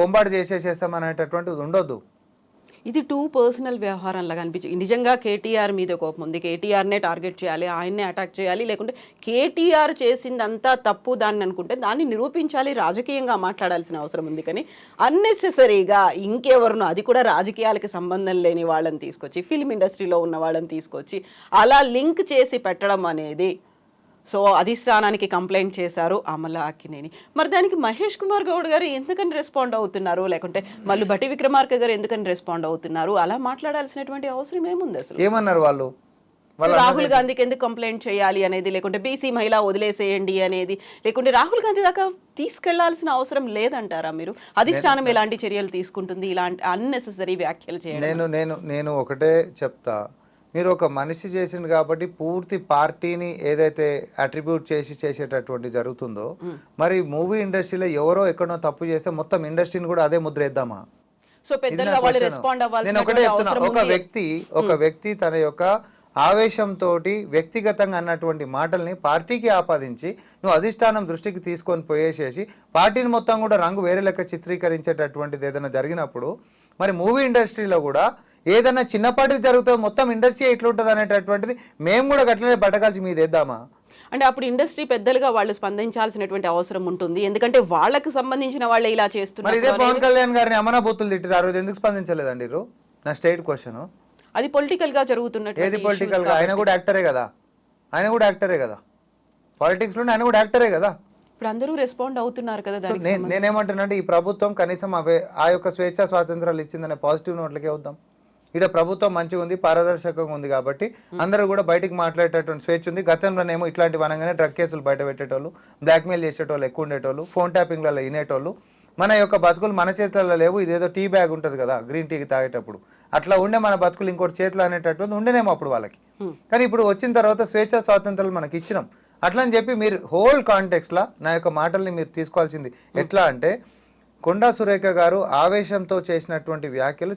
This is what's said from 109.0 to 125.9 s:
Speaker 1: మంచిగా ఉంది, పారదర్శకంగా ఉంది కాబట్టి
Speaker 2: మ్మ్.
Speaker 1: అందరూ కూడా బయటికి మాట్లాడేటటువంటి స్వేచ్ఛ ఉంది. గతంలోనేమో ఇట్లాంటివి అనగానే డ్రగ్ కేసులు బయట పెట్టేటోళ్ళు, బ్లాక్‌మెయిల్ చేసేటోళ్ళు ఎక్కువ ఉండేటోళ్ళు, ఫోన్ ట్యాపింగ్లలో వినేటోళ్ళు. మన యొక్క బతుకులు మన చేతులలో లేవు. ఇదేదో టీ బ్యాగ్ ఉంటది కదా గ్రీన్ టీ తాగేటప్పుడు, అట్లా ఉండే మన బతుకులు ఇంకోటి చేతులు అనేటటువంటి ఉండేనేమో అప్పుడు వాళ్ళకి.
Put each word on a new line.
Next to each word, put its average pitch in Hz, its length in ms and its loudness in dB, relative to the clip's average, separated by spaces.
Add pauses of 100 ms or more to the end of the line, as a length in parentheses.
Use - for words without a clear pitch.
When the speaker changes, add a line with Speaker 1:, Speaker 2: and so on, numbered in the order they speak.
Speaker 1:
మంచిగా 170 280 -2
ఉంది, 170 140 -4
పారదర్శకంగా 165 800 0
ఉంది 143 160 -8
కాబట్టి 135 360 -2
Speaker 2:
మ్మ్. 180 360 -10
Speaker 1:
అందరూ 196 260 2
కూడా 196 140 0
బయటికి 170 320 2
మాట్లాడేటటువంటి 165 720 0
స్వేచ్ఛ 170 240 0
ఉంది. 175 140 -6
గతంలోనేమో 170 680 0
ఇట్లాంటివి 165 380 0
అనగానే 156 280 -2
డ్రగ్ 156 200 2
కేసులు 165 280 -2
బయట 139 200 0
పెట్టేటోళ్ళు, 139 500 -6 (320)
బ్లాక్‌మెయిల్ 165 400 2
చేసేటోళ్ళు 147 420 -4
ఎక్కువ 131 180 -4
ఉండేటోళ్ళు, 139 400 -4
ఫోన్ 175 300 -2
ట్యాపింగ్లలో 156 480 0
వినేటోళ్ళు. 147 720 -6 (240)
మన 196 120 4
యొక్క 208 240 4
బతుకులు 175 380 4
మన 180 160 2
చేతులలో 190 460 0
లేవు. 175 240 4
ఇదేదో 175 280 0
టీ 190 200 -2
బ్యాగ్ 180 240 4
ఉంటది 156 260 -4
కదా 127 200 0
గ్రీన్ 143 300 -6
టీ 147 160 -6
తాగేటప్పుడు, 123 560 -4 (340)
అట్లా 165 240 4
ఉండే 202 200 2
మన 208 180 2
బతుకులు 180 340 0
ఇంకోటి 180 340 -2
చేతులు 190 180 0
అనేటటువంటి 175 520 -2
ఉండేనేమో 220 380 2
అప్పుడు 143 180 -2
వాళ్ళకి. 113 260 -4 (260)